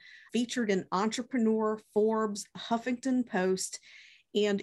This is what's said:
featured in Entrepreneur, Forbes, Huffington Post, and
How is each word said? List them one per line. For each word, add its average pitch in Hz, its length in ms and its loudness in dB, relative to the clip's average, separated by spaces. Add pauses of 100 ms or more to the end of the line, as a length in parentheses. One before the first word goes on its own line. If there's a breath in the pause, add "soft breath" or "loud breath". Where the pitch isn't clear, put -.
(340 loud breath)
featured 233 380 0
in 185 200 0
Entrepreneur, 220 880 0 (140)
Forbes, 214 520 0 (120)
Huffington 247 680 -2
Post, 185 540 -2 (560 soft breath)
and 208 280 2